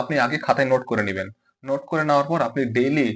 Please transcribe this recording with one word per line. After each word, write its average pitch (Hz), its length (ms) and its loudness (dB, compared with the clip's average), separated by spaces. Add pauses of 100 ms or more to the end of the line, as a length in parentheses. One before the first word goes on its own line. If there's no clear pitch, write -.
আপনি 151 120 -4 (120)
আগে 147 180 -2
খাতায় 135 280 2
নোট 127 180 2
করে 107 180 0
নেবেন, 95 200 -6 (360)
নোট 139 260 -4
করে 156 180 0
নেওয়ার 143 220 2
পর 165 80 0 (100)
আপনি 135 140 -2 (140)
ডেইলি 135 400 2